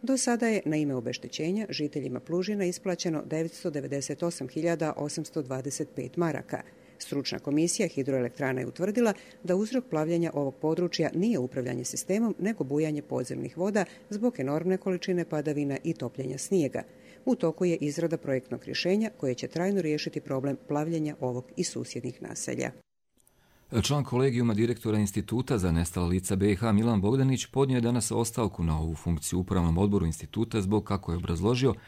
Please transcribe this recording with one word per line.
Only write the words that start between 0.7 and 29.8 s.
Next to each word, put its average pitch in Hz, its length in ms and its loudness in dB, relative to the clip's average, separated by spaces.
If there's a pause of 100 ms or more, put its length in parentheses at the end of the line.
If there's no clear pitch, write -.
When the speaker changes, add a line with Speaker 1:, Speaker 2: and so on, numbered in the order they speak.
Speaker 1:
ime 143 180 2
obeštećenja 156 760 -4
žiteljima 143 500 -4
Plužina 185 440 -2
isplaćeno 175 600 -2
devetsto 165 440 -4
devedeset 139 520 -4
osam 170 260 -4
hiljada 160 480 0
osamsto 147 460 -4
dvadeset 131 540 -4
pet 131 200 -6
maraka. 165 440 -2 (380)
Stručna 143 400 -4
komisija 165 500 2
hidroelektrana 131 720 -2
je 131 60 -4
utvrdila 202 460 0 (320)
da 180 120 2
uzrok 220 340 0
plavljenja 165 440 2
ovog 139 200 0
područja 160 600 0
nije 196 240 2
upravljanje 127 460 -2
sistemom, 202 540 0
nego 190 260 -2
bujanje 147 380 0
podzemnih 135 540 -4
voda 196 280 2 (260)
zbog 226 300 0
enormne 160 360 2
količine 180 480 -2
padavina 147 600 -2
i 165 100 0
topljenja 131 440 -6
snijega. 160 440 2 (420)
U 254 100 4
toku 170 300 0
je 170 120 4
izrada 156 400 0
projektnog 127 480 -2
rješenja 208 520 0
koje 131 180 0
će 123 140 -6
trajno 190 320 0
riješiti 151 400 -2
problem 135 360 -2 (120)
plavljenja 151 520 -2
ovog 123 240 -2 (120)
i 180 80 0
susjednih 123 580 -8
naselja. 127 480 -4 (1120)
Speaker 2:
Član 143 220 2
kolegijuma 123 500 4
direktora 110 440 2
Instituta 110 600 0
za 90 140 4
nestala 85 340 2
lica 92 300 0
B 101 180 4
H 113 180 2
Milan 107 280 4
Bogdanić 131 460 2
podnio 135 280 2
je 123 60 4
danas 120 300 0
ostavku 113 540 0
na 78 160 2
ovu 82 140 -2
funkciju 82 440 -2
u - 20 2
Upravnom 87 380 2
odboru 101 280 4